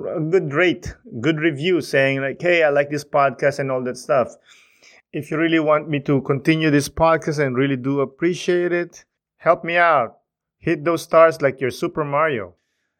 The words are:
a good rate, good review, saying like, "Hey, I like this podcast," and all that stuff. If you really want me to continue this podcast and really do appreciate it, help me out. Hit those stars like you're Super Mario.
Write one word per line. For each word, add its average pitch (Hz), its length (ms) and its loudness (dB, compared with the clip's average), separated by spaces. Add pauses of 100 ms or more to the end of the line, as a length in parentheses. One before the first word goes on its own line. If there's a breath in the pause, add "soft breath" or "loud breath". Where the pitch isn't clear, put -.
(160)
a 165 60 -4
good 160 320 0
rate, 170 400 0 (280)
good 151 180 0
review, 156 420 0
saying 135 400 0
like, 135 180 -6
"Hey, 175 220 2
I 156 80 4
like 143 220 0
this 147 120 -6
podcast," 139 540 0
and 135 140 -4
all 127 140 -2
that 123 120 -6
stuff. 127 380 0 (760 soft breath)
If 147 200 -10
you 156 80 -4
really 165 200 2
want 151 300 0
me 147 120 -2
to 143 200 0
continue 156 480 0
this 143 180 2
podcast 160 560 0
and 131 140 -2
really 139 180 0
do 135 260 -2
appreciate 175 720 -2
it, 175 340 -6 (320)
help 170 260 0
me 165 140 -4
out. 156 420 2 (400)
Hit 160 240 -2
those 165 180 0
stars 160 400 4
like 135 180 0
you're 123 120 -2
Super 170 320 -6
Mario. 143 500 -2 (460)